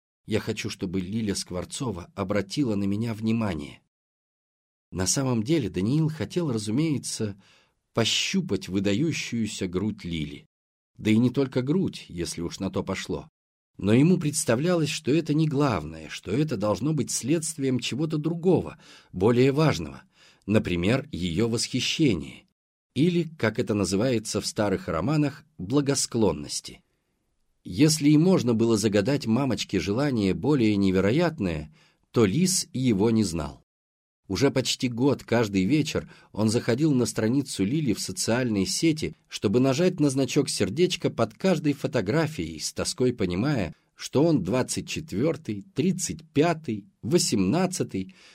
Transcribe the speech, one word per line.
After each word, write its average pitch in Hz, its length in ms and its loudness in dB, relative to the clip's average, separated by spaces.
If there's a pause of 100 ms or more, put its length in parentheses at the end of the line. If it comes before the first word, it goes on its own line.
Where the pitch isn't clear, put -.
(260)
Я 104 140 0
хочу, 110 280 -6
чтобы 95 320 -4
Лиля 101 340 -4
Скворцова 90 800 -8
обратила 101 600 -2
на 101 100 0
меня 110 300 -2
внимание». 110 640 -2 (1080)
На 90 160 -2
самом 127 360 0
деле 123 280 0
Даниил 117 380 0
хотел, 156 420 -4
разумеется, 110 880 -4 (540)
пощупать - 760 -2
выдающуюся 107 1000 -2
грудь 101 360 -4
Лили. 76 420 -6 (500)
Да 104 140 0
и 110 80 6
не 123 120 4
только 131 320 0
грудь, 156 460 -2
если 85 320 -6
уж 82 180 -6
на 95 120 -4
то 95 120 -2
пошло. 90 460 -6 (480)
Но 95 160 0
ему 156 260 6
представлялось, 147 680 0
что - 240 -2
это 156 220 0
не 156 120 4
главное, 82 600 -2
что - 240 -8
это 143 240 0
должно 104 360 0
быть 139 200 -2
следствием 135 640 -2
чего-то 156 400 -4
другого, 156 600 0 (340)
более 120 400 4
важного, 92 500 0 (440)
например, 104 680 2
ее 90 360 0
восхищения, 113 960 -2 (500)
или, 165 440 2
как 110 220 0
это 117 140 -2
называется 104 680 0
в - 60 -6
старых 95 420 -2
романах, 139 560 0 (140)
благосклонности. 110 1200 -2 (800)
Если 147 460 2
и 151 80 8
можно 147 380 4
было 113 220 4
загадать 107 500 2
мамочке 113 520 0
желание 104 560 0
более 110 420 2
невероятное, 98 960 2 (380)
то 117 140 4
Лис 170 480 2
его 117 380 2
не 110 120 4
знал. 80 400 -4 (680)
Уже 98 220 2
почти 131 380 -2
год 123 360 0
каждый 104 400 2
вечер 143 460 0 (220)
он 107 180 0
заходил 123 420 2
на 123 140 2
страницу 113 580 0
Лили 127 300 0
в - 60 -4
социальной 110 640 0
сети, 156 500 -2 (100)
чтобы 110 320 0
нажать 143 420 2
на 147 100 4
значок 135 400 0
сердечка 143 580 0
под 117 240 -2
каждой 156 400 0
фотографией, 117 880 -2
с - 140 -8
тоской 123 400 -2
понимая, 98 600 0 (200)
что - 280 -2
он 151 220 4
двадцать 107 420 -2
четвертый, 101 800 -4 (100)
тридцать - 600 -2
пятый, 156 500 0 (160)
восемнадцатый, 123 1120 0 (200)